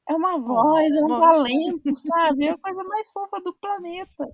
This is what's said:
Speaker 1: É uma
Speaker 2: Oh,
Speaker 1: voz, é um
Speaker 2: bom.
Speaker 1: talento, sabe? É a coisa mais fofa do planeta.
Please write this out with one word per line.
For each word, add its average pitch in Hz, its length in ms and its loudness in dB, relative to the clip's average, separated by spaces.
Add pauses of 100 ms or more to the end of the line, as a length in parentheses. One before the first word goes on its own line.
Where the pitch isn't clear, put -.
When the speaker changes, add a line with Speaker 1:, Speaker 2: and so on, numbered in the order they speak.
Speaker 1:
É 294 60 -2
uma 339 240 0
Speaker 2:
Oh, 269 40 -2
Speaker 1:
voz, 285 540 2
é 302 80 2
um 311 60 2
Speaker 2:
bom. 247 80 0
Speaker 1:
talento, 311 800 2
sabe? 302 480 0
É 311 60 0
a 339 60 -4
coisa 370 280 -10
mais 427 260 -6
fofa 392 300 -10
do 359 120 -8
planeta. 370 680 -10 (100)